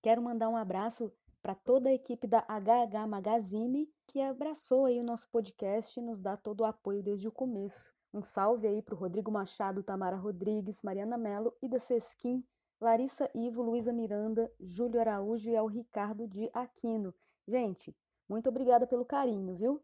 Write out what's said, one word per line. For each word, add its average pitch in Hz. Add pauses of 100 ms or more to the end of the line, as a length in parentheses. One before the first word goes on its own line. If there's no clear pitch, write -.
Quero 226
mandar 233
um 226
abraço 208 (300)
pra 190
toda 254
a -
equipe 254
da 220
H 220
H 220
Magazine, 214 (180)
que -
abraçou 269
aí 247
o 240
nosso 233
podcast 214
e 240
nos 226
dá 196
todo 208
o -
apoio 202
desde 202
o 220
começo. 208 (220)
Um 202
salve 214
aí 208
pro 214
Rodrigo 185
Machado, 196
Tamara 190
Rodrigues, 196
Mariana 202
Mello, 220
Ida 254
Sesquim, 247 (380)
Larissa 233
Ivo, 233
Luísa 233
Miranda, 220
Júlio 226
Araújo 214
e 233
ao 220
Ricardo 220
de 208
Aquino. 226 (320)
Gente, 208 (340)
muito 226
obrigada 247
pelo 247
carinho, 220
viu? 254